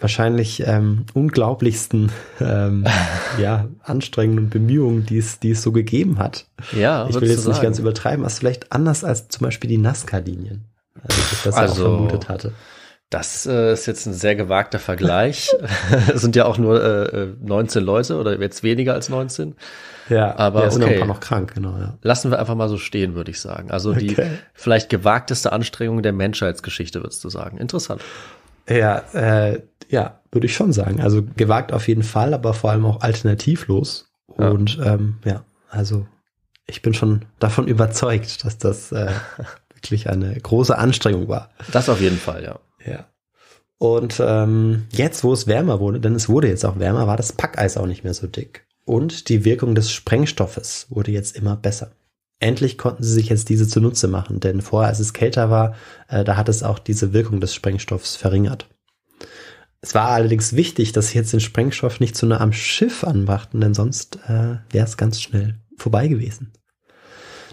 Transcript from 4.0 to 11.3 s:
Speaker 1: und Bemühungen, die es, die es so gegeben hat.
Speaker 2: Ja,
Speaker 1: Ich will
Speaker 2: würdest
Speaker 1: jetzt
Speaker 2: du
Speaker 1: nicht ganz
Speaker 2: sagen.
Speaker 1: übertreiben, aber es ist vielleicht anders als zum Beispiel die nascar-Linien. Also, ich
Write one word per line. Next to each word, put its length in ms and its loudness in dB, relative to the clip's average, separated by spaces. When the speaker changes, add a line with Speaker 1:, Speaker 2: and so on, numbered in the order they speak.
Speaker 1:
und 60 0
Bemühungen, 560 2
die 120 0
es, 200 -4
die 140 0
es 100 -2
so 80 2
gegeben 480 2
hat. 300 -6
Speaker 2:
Ja, 340 2
Speaker 1:
Ich 80 -2
will 80 0
Speaker 2:
würdest 120 4
Speaker 1:
jetzt 120 -2
Speaker 2:
du 40 2
Speaker 1:
nicht 120 2
ganz 140 2
Speaker 2:
sagen. 100 -4
Speaker 1:
übertreiben, 360 -2
aber 40 -2
es 60 -4
ist 80 -10
vielleicht 320 -4
anders 320 0
als 240 -4
zum 160 -6
Beispiel 260 -4
die 80 2
nascar-Linien. 840 -4
Also, 200 -2
ich 240 -4